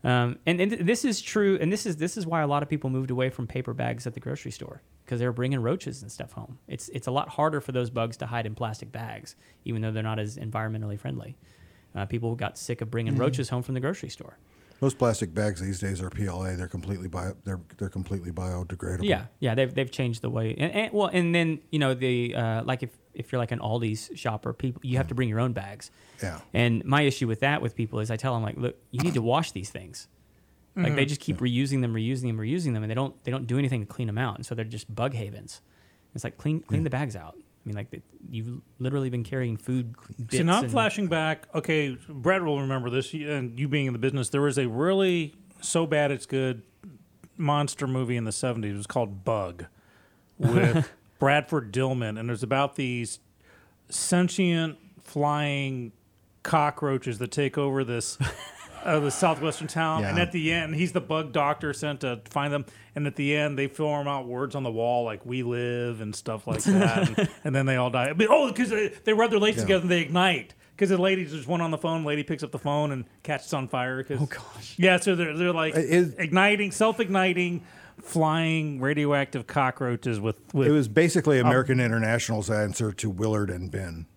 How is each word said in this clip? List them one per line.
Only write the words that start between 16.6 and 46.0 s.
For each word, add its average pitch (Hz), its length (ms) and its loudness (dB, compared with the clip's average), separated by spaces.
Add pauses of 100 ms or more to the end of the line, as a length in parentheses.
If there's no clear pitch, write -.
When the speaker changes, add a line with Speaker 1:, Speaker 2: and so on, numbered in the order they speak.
Speaker 2:
completely 92 400 -6
bio-, 87 260 -6 (100)
they're, 95 160 -6 (180)
they're 98 100 -4
completely 90 420 -6
biodegradable. 90 720 -6
Speaker 1:
Yeah, 151 200 2 (160)
yeah, 120 140 0
they've, 127 200 2
they've 131 160 -2
changed 120 300 -2
the 117 80 -4
way, 113 300 -2
and, - 140 0
and, 220 200 -2
well, 208 180 2
and 170 240 2
then, 160 260 2 (120)
you 156 60 2
know, 135 160 4
the, 123 420 0
uh, 113 280 0
like, 123 180 -2
if, 120 80 -8 (240)
if - 180 -8
you're, 127 60 0
like, 117 140 0
an 113 80 -4
Aldi's 110 540 -2
shopper, 117 380 -4
people, 127 320 -4
you 127 140 0
have 85 100 0
to 120 60 -4
bring 120 160 0
your 107 100 0
own 123 140 0
bags. 98 360 -10 (320)
Speaker 2:
Yeah. 80 180 -6 (120)
Speaker 1:
And 117 320 2
my 139 180 4
issue 135 240 2
with 113 140 -2
that 143 220 2
with 113 120 -4
people 113 260 -4
is 107 100 -4
I 113 60 -2
tell 131 180 -2
them, 113 80 -2
like, 107 160 -4
"Look, 123 180 -2 (140)
you 123 100 -4
need 165 140 0
to 120 80 2
wash 131 300 2
these 95 180 -8
things." - 380 -14 (680)
Like, 156 180 2
they 135 80 4
Speaker 3:
Mm-hmm. 143 60 2
Speaker 1:
just 147 140 -4
keep 92 180 -2
Speaker 2:
Yeah. 123 60 0
Speaker 1:
reusing 131 340 2
them, 117 140 0
reusing 120 300 -2
them, 117 120 -2
reusing 131 380 -2
them, 110 80 -2
and 110 80 -4
they 110 40 -2
don't, 131 200 -2 (100)
they 127 60 -4
don't 131 160 -4
do 120 120 0
anything 131 220 0
to 101 60 -6
clean - 200 -6
them 107 120 -2
out, 123 180 -2
and 117 80 -12
so - 100 -8
they're 113 120 -6
just 110 280 -12
bug 127 200 -2
havens. - 480 -10 (520)
It's 117 100 -10
like, - 120 -8
clean, 156 240 -2
clean 156 220 -2
Speaker 2:
Yeah. - 20 0
Speaker 1:
the 147 60 -2
bags 127 260 -4
out. 80 220 -14
I - 300 -18
mean, 104 80 -6
like, 101 140 -8
the, - 100 -12 (300)
you've 120 300 -8 (180)
literally 131 320 -2
been 120 140 -2
carrying 120 320 -2
food 123 380 -4 (360)
Speaker 3:
So 127 120 2
now 170 140 4
I'm 233 40 4
Speaker 1:
bits - 40 0
and 120 60 -2
Speaker 3:
flashing 208 380 2
back. 160 460 0
Okay, 151 420 0 (120)
Brett 156 360 2
will 147 160 0
remember 131 300 -2
this, 127 220 -2
y-, 156 100 -8
and 131 360 -4
you 147 100 -2
being 139 180 2
in 127 60 0
the 120 60 -4
business, 131 300 0
there 143 140 2
was 139 140 4
a 131 120 2
really 175 640 2 (260)
so 165 260 2
bad 147 260 4